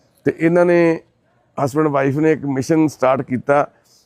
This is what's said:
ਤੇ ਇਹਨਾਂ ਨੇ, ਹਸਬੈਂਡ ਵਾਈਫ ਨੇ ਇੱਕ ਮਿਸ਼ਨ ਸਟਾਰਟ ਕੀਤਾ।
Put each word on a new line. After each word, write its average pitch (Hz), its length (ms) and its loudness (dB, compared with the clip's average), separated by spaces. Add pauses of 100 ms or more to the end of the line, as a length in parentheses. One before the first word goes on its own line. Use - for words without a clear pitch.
(260)
ਤੇ 139 140 0
ਇਹਨਾਂ 170 260 2
ਨੇ, 170 360 2 (640)
ਹਸਬੈਂਡ 147 220 -2
ਵਾਈਫ 139 300 0
ਨੇ 156 140 2
ਇੱਕ 139 140 -2
ਮਿਸ਼ਨ 143 420 0
ਸਟਾਰਟ 131 340 0
ਕੀਤਾ। 135 420 -2 (420)